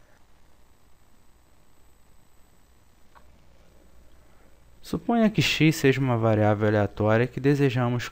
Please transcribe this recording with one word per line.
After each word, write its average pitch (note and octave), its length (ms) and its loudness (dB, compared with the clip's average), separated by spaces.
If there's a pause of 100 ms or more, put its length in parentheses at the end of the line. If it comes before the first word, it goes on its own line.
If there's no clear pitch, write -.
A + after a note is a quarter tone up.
(4000)
Suponha A3 500 -2
que E3+ 120 0
x D#3 340 2
seja C3 240 0
uma C3 160 -2
variável G#2+ 500 2
aleatória G#2+ 600 0
que - 120 -14
desejamos B2+ 720 -2